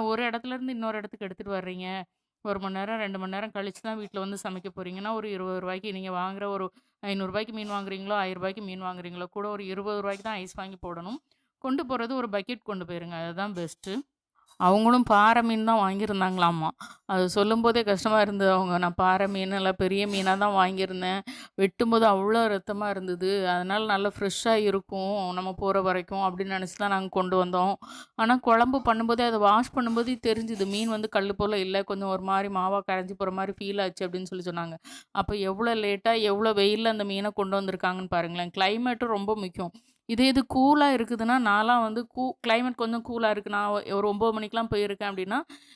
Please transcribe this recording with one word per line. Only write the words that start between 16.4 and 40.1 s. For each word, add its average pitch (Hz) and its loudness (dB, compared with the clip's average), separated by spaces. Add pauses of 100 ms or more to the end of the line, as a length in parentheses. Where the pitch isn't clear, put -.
அது 185 2
சொல்லும்போதே 226 4
கஷ்டமா 214 2
இருந்தது 202 4
அவங்க. 185 2
"நான் 175 0
பாறை 185 4
மீன், 190 -2
நல்லா 190 0
பெரிய 190 0
மீனா 190 0
தான் 202 2
வாங்கியிருந்தேன். 185 2 (360)
வெட்டும்போது 226 4
அவ்வளோ 208 6
ரத்தமா 202 -2
இருந்தது. 185 -2 (180)
அதனால 185 0
நல்லா 202 2
ஃப்ரெஷ்ஷா 202 0
இருக்கும் 196 -2 (200)
நம்ம 185 -4
போற 196 2
வரைக்கும் 185 0
அப்படின்னு 190 -2
நினைச்சு 185 -6
தான் 202 0
நாங்க 190 -2
கொண்டு 185 0
வந்தோம். 180 2 (420)
ஆனா 226 4
குழம்பு 247 4
பண்ணும்போதே, 233 2
அதை 226 0
வாஷ் 208 4
பண்ணும்போதே 233 0 (100)
தெரிஞ்சுது. 220 0
மீன் 220 -2
வந்து 214 -4
கல்லு 196 0
போல 208 0
இல்ல, 190 0
கொஞ்சம் 196 -4
ஒரு 185 -2
மாதிரி 196 0
மாவா 190 0
கரைஞ்சு 190 -4
போற 185 -2
மாதிரி 190 -4
ஃபீல் 202 -4
ஆச்சு" 185 -2
அப்படின்னு 180 -6
சொல்லி 180 -8
சொன்னாங்க. 170 -6 (340)
அப்ப 202 -2
எவ்வளோ 208 0
லேட்டா, 208 0
எவ்வளோ 208 2
வெயில்ல 214 4
அந்த 208 -2
மீனை 202 -2
கொண்டு 196 0
வந்திருக்காங்கன்னு 185 -2
பாருங்களேன். 170 -4
கிளைமேட்டும் 226 0
ரொம்ப 202 0
முக்கியம். 185 -8 (360)
இதே 233 4